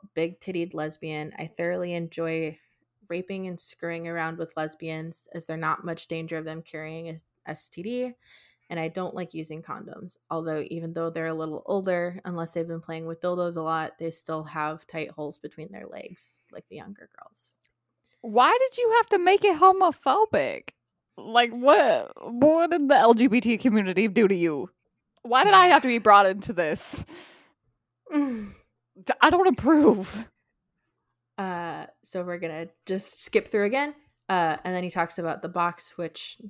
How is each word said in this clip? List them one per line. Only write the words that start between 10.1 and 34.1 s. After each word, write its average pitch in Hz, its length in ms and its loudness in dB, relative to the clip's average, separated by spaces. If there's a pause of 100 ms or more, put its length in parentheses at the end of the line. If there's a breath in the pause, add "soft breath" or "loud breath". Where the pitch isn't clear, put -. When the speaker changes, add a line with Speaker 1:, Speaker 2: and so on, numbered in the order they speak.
Speaker 1:
Although, 160 400 -6
even 165 240 -8
though 165 160 -6
they're 165 180 -6
a 160 60 -6
little 160 320 -8
older, 185 600 -4
unless 170 260 -8
they've 165 160 -6
been 165 140 -10
playing 160 240 -12
with 165 160 -10
dildos 180 340 -4
a 160 60 -6
lot, 160 360 -4
they 165 140 -8
still 160 320 -8
have 156 440 -8
tight 160 240 -10
holes 151 260 -12
between 165 340 -16
their - 160 -16
legs, - 540 -18 (100)
like - 180 -18
the - 60 -20
younger - 420 -18
girls." - 400 -20 (640)
Speaker 2:
Why 247 380 4
did 523 180 0
you 480 200 2
have 453 140 4
to 392 80 4
make 381 260 4
it 359 120 4
homophobic? 339 1120 2 (480)
Like, 233 340 2
what, 247 600 4 (100)
what 311 500 4
did 294 180 0
the 277 80 8
L 233 160 8
G 240 140 4
B 226 120 2
T 220 180 2
community 208 520 2
do 196 180 4
to 196 80 4
you? 160 340 -2 (520)
Why 247 240 4
did 403 80 8
I 370 140 10
have 302 160 8
to 262 40 -2
be 240 100 0
Speaker 1:
<sighs> - 20 -2
Speaker 2:
brought 202 260 8
into 196 260 -2
this? 170 540 -2 (1080 loud breath)
Speaker 1:
Mm. 240 380 -2 (500)
Speaker 2:
D-, 262 200 -2
I 311 80 8
don't 359 180 4
approve. 233 800 4 (1120)
Speaker 1:
Uh, 170 480 -8 (180)
so 180 200 -8
we're 175 160 -8
gonna 165 280 -8 (180)
just - 380 -6
skip - 240 0
through 208 180 0
again. 277 280 -2 (360)